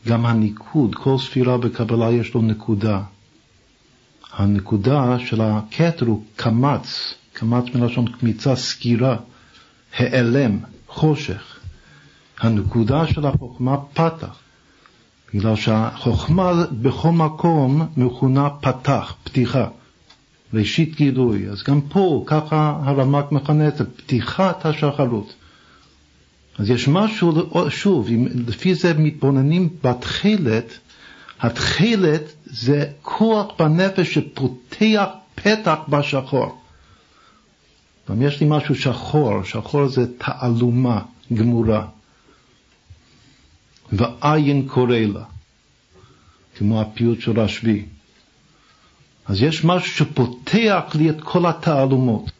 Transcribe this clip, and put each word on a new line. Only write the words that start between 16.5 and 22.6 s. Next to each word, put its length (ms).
בכל 400
מקום 760
מכונה 520
פתח, 720
פתיחה, 440
ראשית 420
גילוי. 540
אז 140
גם 180
פה, 460
ככה 560